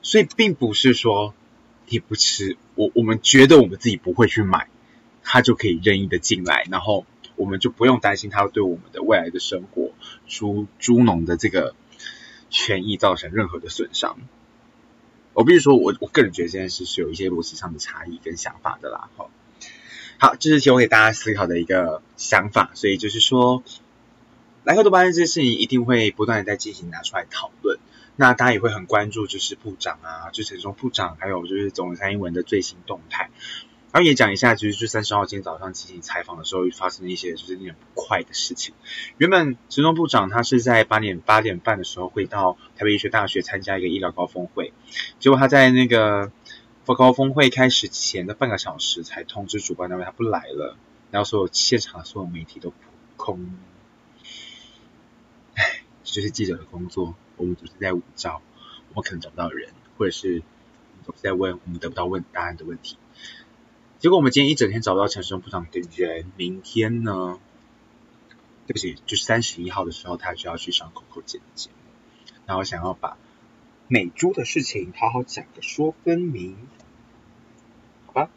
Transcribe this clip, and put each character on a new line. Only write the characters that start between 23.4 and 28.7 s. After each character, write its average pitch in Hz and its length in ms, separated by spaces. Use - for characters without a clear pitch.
莱 156 120
克 214 80
多 202 80
巴 185 80
胺 185 80
这 170 100
件 170 100
事 160 140
情 123 100
一 - 140
定 123 180
会 117 280
不 107 140
断 110 140
地 98 60
在 101 100
进 104 180
行 87 160
拿 95 120
出 - 160
来 87 120
讨 - 220
论， 101 160
那 127 180
大 123 120
家 123 80
也 101 60
会 113 100
很 101 160